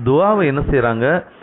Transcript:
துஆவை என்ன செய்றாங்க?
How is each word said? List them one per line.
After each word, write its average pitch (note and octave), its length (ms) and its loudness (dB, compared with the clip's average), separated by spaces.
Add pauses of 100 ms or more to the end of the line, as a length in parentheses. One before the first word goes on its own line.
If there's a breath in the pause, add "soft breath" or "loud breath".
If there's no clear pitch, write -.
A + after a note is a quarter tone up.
துஆவை F#3 400 2
என்ன C#3 160 -2 (100)
செய்றாங்க? B2 520 0 (200 loud breath)